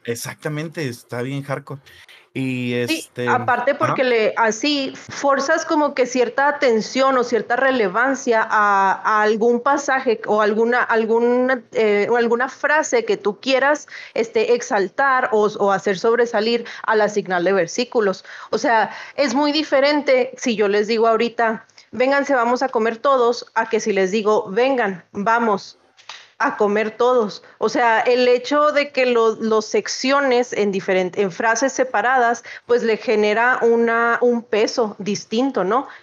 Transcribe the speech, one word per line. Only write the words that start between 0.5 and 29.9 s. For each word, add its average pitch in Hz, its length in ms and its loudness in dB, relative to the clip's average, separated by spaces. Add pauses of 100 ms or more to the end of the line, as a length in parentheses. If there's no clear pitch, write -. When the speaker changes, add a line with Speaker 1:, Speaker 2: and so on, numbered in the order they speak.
Speaker 1:
está 120 340 -10
bien 139 220 -6
hardcore. 139 380 -10 (520)
Y 127 400 -4 (140)
Speaker 2:
Sí, 320 200 -4
Speaker 1:
este, 123 200 -8
Speaker 2:
aparte 240 480 0
porque 285 280 -2
Speaker 1:
ajá. 254 60 0
Speaker 2:
le, 220 280 2
así 269 580 -2
forzas 277 720 -2
como 302 280 0
que 254 120 2
cierta 247 420 0
atención 262 680 2
o 247 80 2
cierta 233 320 -2
relevancia 247 920 0
a, 202 440 2 (100)
a 214 180 2
algún 226 380 2
pasaje 262 680 0
o 208 140 2
alguna, 226 400 2
alguna, 240 800 0 (120)
eh, 208 360 2
o 233 60 2
alguna 240 320 0
frase 285 560 0
que 196 140 -2
tú 196 240 -4
quieras, 269 460 0 (260)
este, 226 400 0
exaltar 247 800 0
o, 214 160 2 (100)
o 202 120 2
hacer 190 280 -2
sobresalir 233 640 0 (180)
al 214 180 2
asignar 185 420 0
de 185 100 2
versículos. 196 680 -2 (260)
O - 80 -4
sea, 220 340 0 (260)
es 269 180 0
muy 294 160 2
diferente 285 880 2
si 233 180 -2
yo 202 140 2
les 208 180 2
digo 226 200 2
ahorita, 226 580 0 (260)
"Vénganse, 269 420 0
vamos 247 300 0
a 262 60 -2
comer 226 280 0
todos", 247 580 0
a 226 140 -2
que 220 120 0
si 220 100 -2
les 190 200 0
digo, 214 380 0
"Vengan, 220 600 -2
vamos 214 680 -2 (640)
a 254 140 -4
comer 208 400 0
todos". 240 460 0 (160)
O 220 100 -2
sea, 233 300 2
el 247 280 2
hecho 285 440 2
de 285 200 -2
que 254 140 0
lo-, 226 300 2
los 220 300 0
secciones 254 880 0